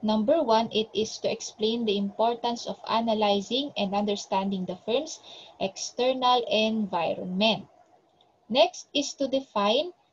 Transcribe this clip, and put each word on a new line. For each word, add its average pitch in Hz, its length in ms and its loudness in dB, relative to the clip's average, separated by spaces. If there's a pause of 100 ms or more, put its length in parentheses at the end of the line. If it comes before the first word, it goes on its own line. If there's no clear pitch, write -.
Number 220 400 2
one, 226 300 4
it 220 220 0
is - 240 -4
to - 120 -2
explain 220 540 -4
the 202 140 0
importance 233 680 -2
of 196 220 -8
analyzing 220 880 0
and 202 180 -2
understanding 202 720 -2
the 180 180 -8
firm's 277 380 -4 (400)
external 247 920 0
environment. 196 1160 0 (800)
Next 294 460 2
is 277 200 -2
to 277 140 -2
define 262 640 0 (200)